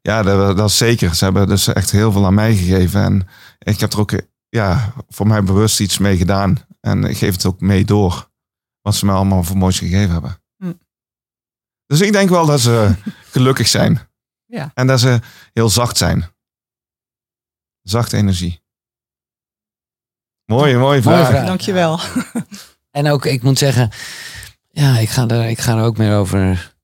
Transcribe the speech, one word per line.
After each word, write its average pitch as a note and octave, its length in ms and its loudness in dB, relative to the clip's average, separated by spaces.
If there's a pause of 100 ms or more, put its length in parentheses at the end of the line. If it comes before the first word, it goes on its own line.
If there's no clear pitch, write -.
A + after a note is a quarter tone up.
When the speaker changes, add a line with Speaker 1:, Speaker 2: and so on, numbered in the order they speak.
Speaker 1:
ja, G#2+ 220 0
dat, G2 340 2
dat G#2 120 2
is - 80 -2
zeker. A2+ 380 0
Ze - 80 -2
hebben F#2+ 240 2
dus F#2+ 200 0
echt - 240 -2
heel G#2+ 200 2
veel G2 140 2
aan F#2 80 2
mij G#2+ 220 2
gegeven. F#2 480 2
En F#2+ 240 -2 (320)
ik G2+ 200 -4
heb G#2+ 140 -4
er G#2 60 -2
ook, G#2 120 -2 (380)
ja, G#2 440 -2 (140)
voor - 200 -4
mij G#2+ 160 2
bewust G2 360 2
iets G2+ 180 -2
mee F#2+ 200 0
gedaan. F#2+ 400 0 (240)
En G2 220 -2
ik - 140 -4
geef - 160 -2
het F2+ 120 -6
ook F2+ 160 -4
mee F#2+ 240 2
door. G2+ 420 0 (540)
Wat G#2 140 -2
ze F#2+ 100 -4
mij G2 100 2
allemaal F#2+ 280 0
voor F#2+ 140 -4
moois F#2 220 0
gegeven F2+ 340 -2
hebben. D#2+ 280 -8 (160)
Speaker 2:
Hm. F#2 160 -10 (1120)
Speaker 1:
Dus D3 160 0
ik G#3 100 2
denk G3 180 2
wel E3+ 160 2
dat D3 140 2
ze A2+ 360 2 (120)
Speaker 2:
<laughs> - 280 -16
Speaker 1:
gelukkig B2+ 320 2
zijn. - 320 0 (460)
Speaker 2:
Ja. A3 280 -12
Speaker 1:
En B2+ 140 0
dat C3 120 2
ze A#2+ 200 2 (340)
heel A2+ 160 0
zacht A#2+ 280 -2
zijn. E2+ 300 -2 (1500)
Zachte A2 360 -2
energie. F2+ 440 -2 (1800)
Mooie, B2+ 320 4
mooie - 20 2
Speaker 3:
Mooie C3+ 220 4
Speaker 1:
vraag. - 260 4
Speaker 3:
vraag. - 180 2
Speaker 2:
Dankjewel. F3+ 540 -2 (920)
Speaker 3:
En C#3+ 180 -2
ook, C#3+ 160 -2
ik A#2+ 180 -2
moet C3 140 2
zeggen, B2+ 320 0 (800)
ja, C#3 300 2
ik A2+ 120 0
ga B2 180 -2
er, A2+ 220 -2
ik A2+ 100 -4
ga A2+ 180 0
er A2 60 0
ook A2+ 140 0
meer G#2 200 0
over F#2+ 680 -2